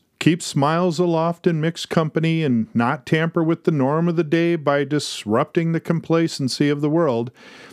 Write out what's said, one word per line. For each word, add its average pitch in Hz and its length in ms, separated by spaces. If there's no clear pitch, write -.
keep 170 240
smiles 160 560
aloft 170 480
in 165 140
mixed 165 300
company, 160 540
and 117 300
not 123 300
tamper 165 400
with 160 200
the 175 60
norm 151 380
of 165 80
the 170 80
day 165 320
by 143 280
disrupting 147 880
the 160 80
complacency 160 920
of 147 100
the 151 80
world, 131 420